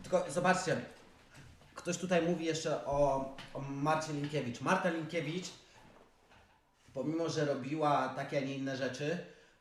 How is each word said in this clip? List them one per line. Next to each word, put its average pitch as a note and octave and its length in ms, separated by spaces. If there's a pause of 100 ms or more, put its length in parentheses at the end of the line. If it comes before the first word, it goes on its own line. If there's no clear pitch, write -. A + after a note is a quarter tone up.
Tylko - 300
zobaczcie, D#3+ 500 (920)
ktoś F3 220
tutaj F3+ 240
mówi E3 240
jeszcze D#3 400
o, C#3 500 (180)
o C#3 80
Marcie C#3+ 520
Linkiewicz. C#3+ 480
Marta F#3 280
Linkiewicz, E3 560 (1500)
pomimo D#3 360
że D3 160
robiła C#3 640
takie, C#3 280
a C#3 40
nie C3+ 140
inne C3+ 220
rzeczy, D3 480 (360)